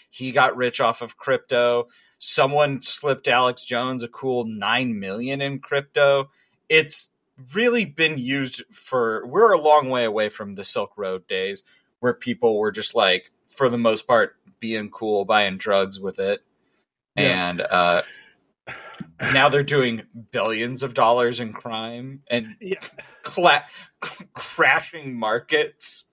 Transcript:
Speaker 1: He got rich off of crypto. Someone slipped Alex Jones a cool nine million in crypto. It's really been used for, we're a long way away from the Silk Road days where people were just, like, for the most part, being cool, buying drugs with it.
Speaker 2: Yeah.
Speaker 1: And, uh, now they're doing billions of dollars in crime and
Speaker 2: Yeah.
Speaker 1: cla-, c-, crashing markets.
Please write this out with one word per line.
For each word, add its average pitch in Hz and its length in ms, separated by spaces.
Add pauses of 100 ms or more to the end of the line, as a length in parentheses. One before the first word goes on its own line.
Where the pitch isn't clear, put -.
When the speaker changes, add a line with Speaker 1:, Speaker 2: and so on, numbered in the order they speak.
(120)
Speaker 1:
He 131 200
got 131 240
rich 123 240
off 117 220
of 117 160
crypto. 120 680 (320)
Someone 143 640
slipped - 440
Alex 123 380
Jones 127 380
a 117 40
cool 123 380
nine 110 540
million 117 420
in 139 160
crypto. 139 720 (400)
It's 156 400 (460)
really 233 300
been 156 340
used 131 420 (100)
for, 113 540
we're 196 280
a 175 60
long 151 300
way 123 160
away 107 240
from 101 240
the 98 100
Silk 104 320
Road 95 320
days 95 360 (380)
where 123 120
people 113 460
were 107 120
just, 101 220
like, 95 380 (160)
for - 200
the 120 120
most 110 260
part, 113 300 (240)
being 110 300
cool, 104 360
buying 101 320
drugs 98 420
with 95 200
it. 101 200 (800)
Speaker 2:
Yeah. 90 320
Speaker 1:
And, 87 120
uh, 87 420 (1160)
now 135 280
they're 143 120
doing 131 420 (280)
billions 117 520
of 127 100
dollars 120 480
in 110 100
crime 117 760
and 113 320
Speaker 2:
Yeah. 190 180 (440)
Speaker 1:
cla-, 175 420 (380)
c-, - 300
crashing 147 840
markets. 120 920